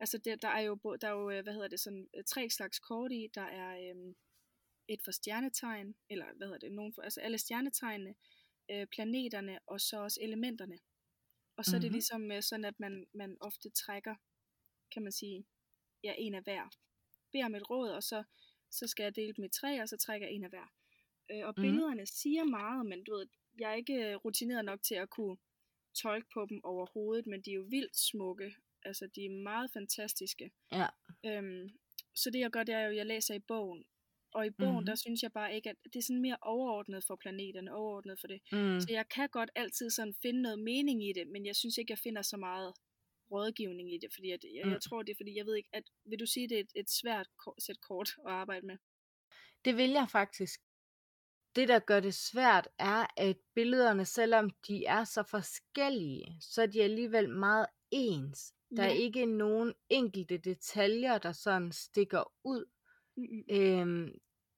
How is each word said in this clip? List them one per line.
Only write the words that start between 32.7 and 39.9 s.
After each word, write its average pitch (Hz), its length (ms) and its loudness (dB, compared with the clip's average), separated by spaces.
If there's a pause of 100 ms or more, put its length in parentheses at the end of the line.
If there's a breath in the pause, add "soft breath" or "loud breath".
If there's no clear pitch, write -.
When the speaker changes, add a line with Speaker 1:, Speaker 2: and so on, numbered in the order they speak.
Speaker 1:
er 220 120 2
jo, 208 80 0
jeg 208 120 -2
læser 220 280 -2
i 208 40 -4
bogen. 202 460 -6 (480)
Og 214 140 0
i 214 40 0
bogen, 190 260 2
Speaker 2:
Mhm. 175 100 0
Speaker 1:
der 214 80 0
synes 233 280 -2
jeg 226 100 -4
bare 214 220 -2
ikke, 220 160 -4
at 190 140 -10
det - 120 -12
er 240 60 -2
sådan 247 200 0
mere 254 200 2
overordnet 208 600 -2
for 185 120 -4
planeterne, 190 580 -8
overordnet 202 460 -6
for - 60 -12
det. 196 140 -10 (120)
Speaker 2:
Mm. 196 280 4
Speaker 1:
Så 175 100 0
jeg 220 180 0
kan 277 200 0
godt 226 260 -2
altid 240 360 -2